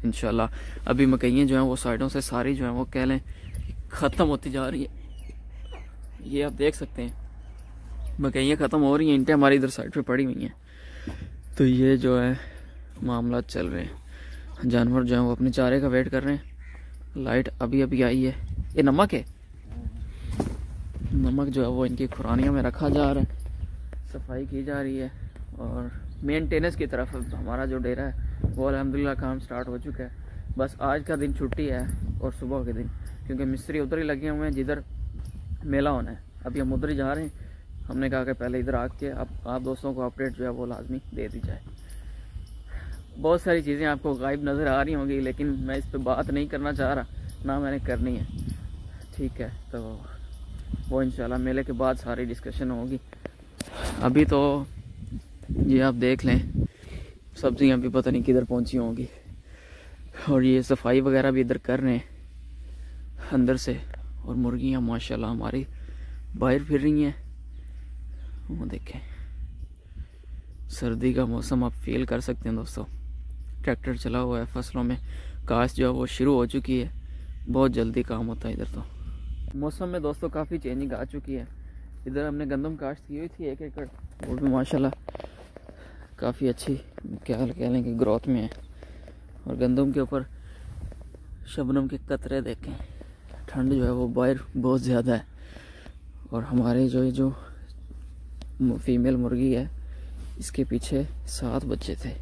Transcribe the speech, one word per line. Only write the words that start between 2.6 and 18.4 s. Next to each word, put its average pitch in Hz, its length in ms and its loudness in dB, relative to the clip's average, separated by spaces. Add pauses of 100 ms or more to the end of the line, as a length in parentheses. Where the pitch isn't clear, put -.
हैं 120 60 0
वो 123 120 0 (100)
कह 131 120 2
लें 131 140 4 (720)
ख़त्म - 340 2
होती 143 260 0
जा 131 160 -2
रही 139 160 -2
है। 135 60 -6 (1400)
ये 143 180 0
आप 147 100 0
देख 147 220 4
सकते - 260 -6
हैं 120 120 -4 (1040)
मकइयाँ 139 380 4
ख़त्म 151 220 4
हो 139 180 8
रही 160 120 6
हैं, 143 60 8
ईंटें 135 180 6
हमारी 139 220 10
इधर 131 140 4
साइड - 220 -4
पे 147 120 0
पड़ी 131 200 4
हुई 127 200 -2
हैं। - 100 -6 (1040)
तो 143 80 8
ये 131 320 8
जो 127 220 6
है 127 180 2 (680)
मामला 120 400 0
चल - 240 -2
रहे 87 160 -2
हैं, - 80 -6 (760)
जानवर 120 380 6
जो 123 120 4
हैं 120 60 6
वो 120 100 4
अपने 123 200 4
चारे 131 300 6
का 143 80 2
वेट 127 200 4
कर 131 140 2
रहे 143 120 2
हैं। 143 80 -6 (720)
लाइट 127 320 2 (120)
अभी 127 200 4
अभी 131 220 4
आई 127 200 6
है। 131 120 2 (400)